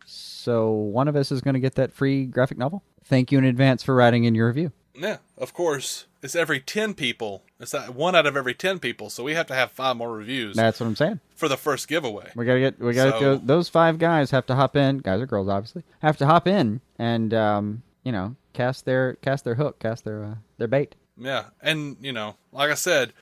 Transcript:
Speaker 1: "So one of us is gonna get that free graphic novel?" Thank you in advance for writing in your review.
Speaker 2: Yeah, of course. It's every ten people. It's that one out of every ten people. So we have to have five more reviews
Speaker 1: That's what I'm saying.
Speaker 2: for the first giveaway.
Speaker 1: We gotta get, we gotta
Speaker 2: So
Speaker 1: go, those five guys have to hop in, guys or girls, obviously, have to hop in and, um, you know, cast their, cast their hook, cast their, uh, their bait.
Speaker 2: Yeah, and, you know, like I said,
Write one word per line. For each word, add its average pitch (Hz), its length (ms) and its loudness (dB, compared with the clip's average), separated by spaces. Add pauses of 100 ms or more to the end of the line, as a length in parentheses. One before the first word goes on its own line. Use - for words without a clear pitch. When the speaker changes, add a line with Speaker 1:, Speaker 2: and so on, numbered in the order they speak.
Speaker 1:
"So - 640 -2
one 107 380 0
of 147 80 -2
us 143 160 0
is 131 100 -2
gonna 135 180 0
get 127 140 -2
that 135 180 0
free 139 340 0
graphic 127 300 0
novel?" 147 260 -4 (220)
Thank 127 280 2
you 143 60 6
in 131 60 6
advance 131 380 4
for 135 120 0
writing 120 300 6
in 117 120 4
your 113 100 4
review. 139 260 -2 (220)
Speaker 2:
Yeah, 185 240 -6 (180)
of - 160 -10
course. 151 540 -4 (160)
It's 135 120 -12
every 156 260 0
ten 214 340 -4
people. 113 500 -4 (140)
It's - 140 -16
that 127 220 -8
one 165 200 0
out 160 120 6
of 139 100 0
every 127 180 -2
ten 185 240 -4
people. 113 300 -8
So - 160 -12
we 147 100 -4
have 165 120 -2
to 135 80 -8
have 127 180 0
five 127 240 -2
more 117 180 -6
reviews 110 420 -6
Speaker 1:
That's 113 240 2
what 117 60 -2
I'm 110 100 -2
saying. 175 240 0 (140)
Speaker 2:
for 160 140 -2
the 135 80 2
first 135 320 -2
giveaway. 131 460 -4
Speaker 1:
We 117 100 -4
gotta 127 160 4
get, 131 200 0
we 120 120 0
gotta 131 200 4
Speaker 2:
So - 80 -2
Speaker 1:
go, 139 160 4
those 156 340 2
five 165 280 4
guys 165 340 2
have 131 140 2
to 131 80 0
hop 135 220 2
in, 139 220 2
guys 98 220 -2
or 131 60 -6
girls, 101 220 -2
obviously, 101 360 -6 (160)
have 151 180 2
to 139 80 0
hop 160 200 4
in 131 340 0 (180)
and, 117 340 -2
um, 104 500 0 (220)
you 127 80 -4
know, 104 240 -6 (160)
cast 131 320 -4
their, 131 320 0
cast - 280 -4
their 120 100 -2
hook, 139 240 -4
cast 113 260 -6
their, 107 200 -8
uh, 104 100 -10 (240)
their 117 100 -4
bait. 139 260 -2 (220)
Speaker 2:
Yeah, 123 280 -6 (180)
and, 147 380 -4
you 135 120 -10
know, 107 240 -8 (160)
like 143 180 0
I 147 40 0
said, 139 460 0